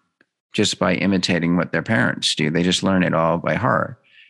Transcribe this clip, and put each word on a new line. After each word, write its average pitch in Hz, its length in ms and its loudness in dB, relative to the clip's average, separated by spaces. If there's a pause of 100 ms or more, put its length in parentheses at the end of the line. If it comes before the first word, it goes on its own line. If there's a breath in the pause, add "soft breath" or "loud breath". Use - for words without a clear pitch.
(520)
just - 260 0
by 92 180 0
imitating 87 600 0
what 87 160 -2
their 82 100 -2
parents 113 540 -2
do. 76 140 0
They 80 140 0
just 90 200 0
learn 92 200 2
it 80 100 0
all 82 240 2
by 76 180 -2
heart. 113 460 -2 (280 loud breath)